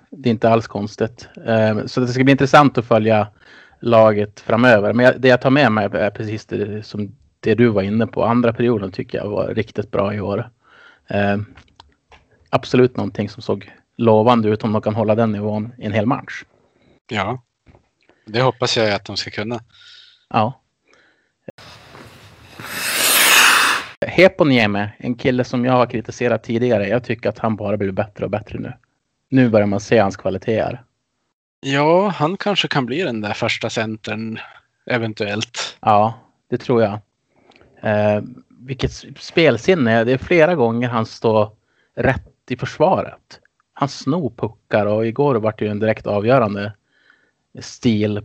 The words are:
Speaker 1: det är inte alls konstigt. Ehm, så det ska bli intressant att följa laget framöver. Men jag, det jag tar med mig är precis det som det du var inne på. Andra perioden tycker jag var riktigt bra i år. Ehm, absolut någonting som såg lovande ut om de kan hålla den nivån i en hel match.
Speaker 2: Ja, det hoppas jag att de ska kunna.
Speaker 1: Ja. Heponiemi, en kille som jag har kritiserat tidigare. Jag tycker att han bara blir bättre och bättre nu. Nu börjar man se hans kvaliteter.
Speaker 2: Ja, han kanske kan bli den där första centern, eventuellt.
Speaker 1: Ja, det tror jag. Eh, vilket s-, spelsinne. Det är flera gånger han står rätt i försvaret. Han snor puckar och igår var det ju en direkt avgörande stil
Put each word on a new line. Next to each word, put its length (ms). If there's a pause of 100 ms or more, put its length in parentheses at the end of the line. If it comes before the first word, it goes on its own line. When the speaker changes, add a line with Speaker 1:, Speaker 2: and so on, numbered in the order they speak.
Speaker 1:
det 200
är 20
inte 180
alls 180
konstigt. 600 (200)
Ehm, 400
så 140
det 60
ska 160
bli 80
intressant 460
att 80
följa 420 (520)
laget 600
framöver. 540
Men 120
jag, 160
det 60
jag 140
tar 80
med 220
mig 220
är 160
precis 360
det 400
som 300 (240)
det 160
du 120
var 140
inne 260
på. 180
Andra 280
perioden 380
tycker 260
jag 120
var 180
riktigt 440
bra 220
i 80
år. 280 (580)
Ehm, 380 (1040)
absolut 480
någonting 320
som 120
såg 300 (260)
lovande 520
ut 140
om 100
de 80
kan 140
hålla 200
den 160
nivån 460
i 80
en 80
hel 120
match. 380 (680)
Speaker 2:
Ja, 300 (840)
det 160
hoppas 360
jag 160
att 120
de 120
ska 140
kunna. 280 (680)
Speaker 1:
Ja. 280 (3500)
Heponiemi, 800 (100)
en 180
kille 280
som 220
jag 80
har 120
kritiserat 580
tidigare. 440
Jag 160
tycker 260
att 100
han 160
bara 220
blir 140
bättre 340
och 60
bättre 280
nu. 140 (560)
Nu 200
börjar 180
man 120
se 200
hans 180
kvaliteter. 680 (760)
Speaker 2:
Ja, 480
han 300
kanske 300
kan 180
bli 160
den 200
där 120
första 360
centern, 720 (460)
eventuellt. 960
Speaker 1:
Ja, 320 (360)
det 80
tror 260
jag. 160 (840)
Eh, 380 (280)
vilket 420
s-, 140 (140)
spelsinne. 840
Det 80
är 60
flera 380
gånger 340
han 160
står 440 (460)
rätt 320 (220)
i 80
försvaret. 840 (340)
Han 160
snor 480
puckar 480
och 220
igår 280
var 220
det 80
ju 60
en 80
direkt 280
avgörande 680 (840)
stil 640